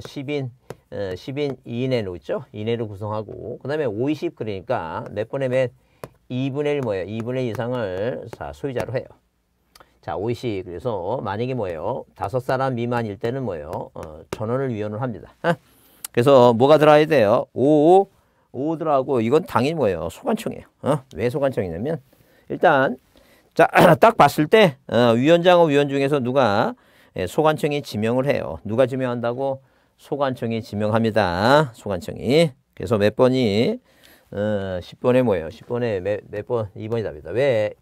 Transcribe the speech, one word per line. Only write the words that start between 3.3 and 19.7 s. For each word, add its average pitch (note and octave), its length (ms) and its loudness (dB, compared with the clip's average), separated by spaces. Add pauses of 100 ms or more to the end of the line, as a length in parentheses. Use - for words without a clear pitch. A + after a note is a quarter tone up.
그다음에 D3 260 -4
오이십, C#3 500 -4
그러니까 G2 760 -8
몇 G2+ 180 -6
번의 C#3 200 -4
몇? B2+ 220 0 (580)
이분의 C3+ 460 -4
일 C#3+ 60 -2
뭐예요? G2+ 240 -2
이분의 A2+ 400 -6
일 A#2 60 -4
이상을 A#2 760 -6 (100)
자, D2 160 -10
소유자로 A2+ 400 -8
해요. B2 120 -6 (960)
자, E2+ 140 -8
오이십. G#2 500 -6
그래서 G2+ 560 -6
만약에 A#2 320 -4
뭐예요? G2+ 520 -6 (100)
다섯 G#2 240 -4
사람 C3 360 -2
미만일 A#2 420 -4
때는 B2+ 260 -4
뭐예요? F#2 500 -8
어, D#2 280 -16 (100)
전원을 B2 420 -4
위원으로 G#2+ 280 -6
합니다. A#2 320 -8 (100)
어? E3+ 100 2 (580)
그래서 B2 420 6
뭐가 C3+ 240 6
들어야 D3+ 280 6
돼요? C3 480 4
오, D#3 540 4 (440)
오 D3+ 260 -6
들어가고, C#3+ 440 0
이건 B2+ 240 2
당연히 C3+ 300 0